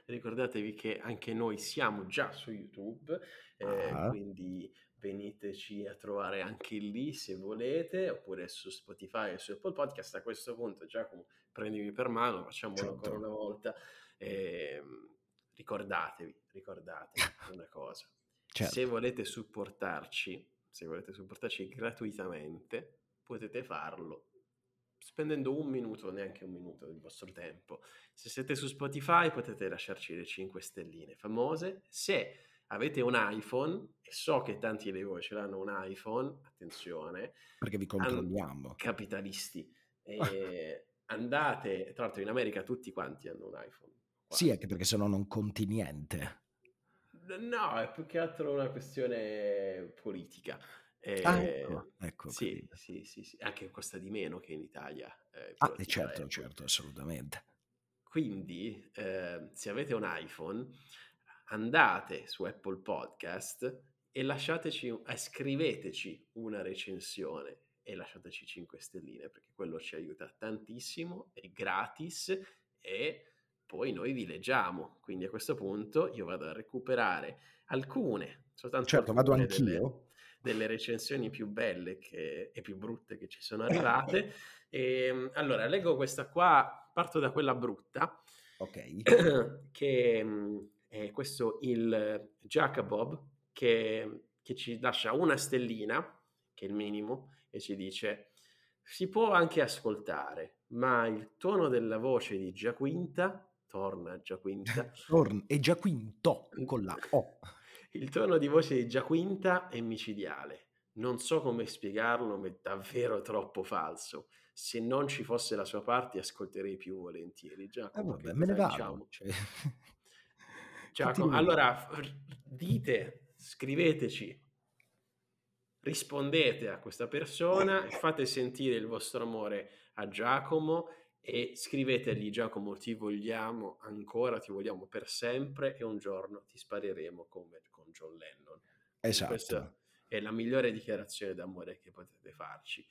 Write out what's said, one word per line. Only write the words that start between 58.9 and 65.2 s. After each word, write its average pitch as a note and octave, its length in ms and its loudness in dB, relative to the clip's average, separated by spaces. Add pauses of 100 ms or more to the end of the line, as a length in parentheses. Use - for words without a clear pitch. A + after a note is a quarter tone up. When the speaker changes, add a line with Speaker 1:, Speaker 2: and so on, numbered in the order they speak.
Speaker 1:
eh, F#2 600 -6
se - 160 -8
avete C3 240 -2
un A2 120 0
iPhone, E2+ 640 -6 (800)
andate A2 800 4
su - 160 -8
Apple F#2+ 360 -6
Podcast F#2+ 1040 -6 (300)
e C3 120 -2
lasciateci C#3+ 680 -2
un-, A2+ 180 -6
eh, A#2+ 100 -6
scriveteci C#3 1160 -2